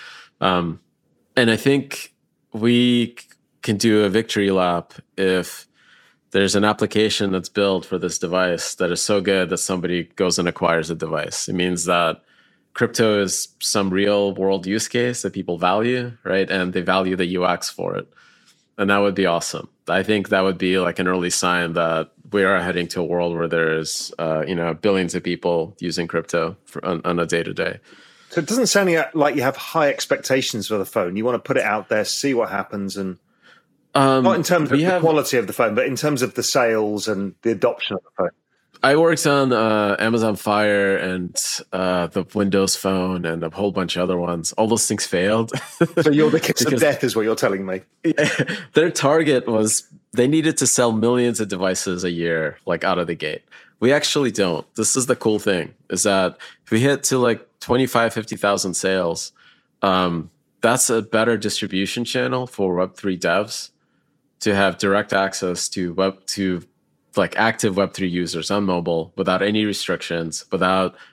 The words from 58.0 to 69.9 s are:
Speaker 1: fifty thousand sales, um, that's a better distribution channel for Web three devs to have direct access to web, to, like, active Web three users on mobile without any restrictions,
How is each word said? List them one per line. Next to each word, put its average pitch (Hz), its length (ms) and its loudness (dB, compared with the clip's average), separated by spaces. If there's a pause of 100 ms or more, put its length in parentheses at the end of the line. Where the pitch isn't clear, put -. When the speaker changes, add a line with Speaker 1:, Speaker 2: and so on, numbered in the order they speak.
Speaker 1:
fifty 107 240 -6
thousand 98 380 0
sales, 92 580 -2 (480)
um, 92 480 0 (320)
that's 123 280 2
a 113 120 2
better 113 360 0
distribution 101 680 -4
channel 127 420 -2
for 95 280 -2
Web 92 200 -2
three 95 220 -4
devs 90 540 -2 (720)
to 104 140 2
have 98 220 2
direct 101 360 0
access 95 560 -2
to 87 240 -4
web, 95 340 -2
to, 92 360 -2 (520)
like, 92 220 0
active 110 380 0
Web 95 180 0
three 98 140 -4
users 85 440 -4
on 104 120 0
mobile 85 520 -2
without 92 260 0
any 107 240 2
restrictions, 85 840 -4